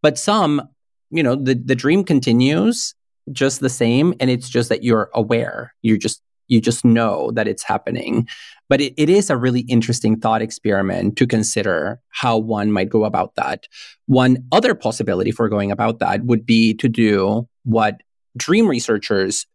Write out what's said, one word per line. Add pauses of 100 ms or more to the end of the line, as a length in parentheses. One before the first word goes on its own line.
but
some, (440)
you
know,
the,
the
dream
continues (360)
just
the
same.
And
it's
just
that
you're
aware. (100)
You're
just, (260)
you
just
know
that
it's
happening. (420)
But
it,
it
is
a
really
interesting
thought
experiment
to
consider
how
one
might
go
about
that. (400)
One
other
possibility
for
going
about
that
would
be
to
do (160)
what (360)
dream
researchers